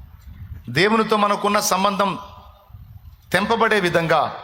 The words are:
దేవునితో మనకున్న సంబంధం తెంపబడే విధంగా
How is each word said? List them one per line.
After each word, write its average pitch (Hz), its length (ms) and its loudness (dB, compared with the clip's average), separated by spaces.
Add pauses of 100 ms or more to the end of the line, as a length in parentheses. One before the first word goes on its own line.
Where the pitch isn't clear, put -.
(680)
దేవునితో 214 480 2
మనకున్న 202 420 2
సంబంధం 196 600 0 (1120)
తెంపబడే 214 480 2
విధంగా 165 640 0